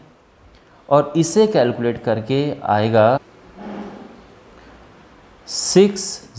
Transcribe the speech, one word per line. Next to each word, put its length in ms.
और 280
इसे 320
कैलकुलेट 560
करके 360
आएगा 560
सिक्स 540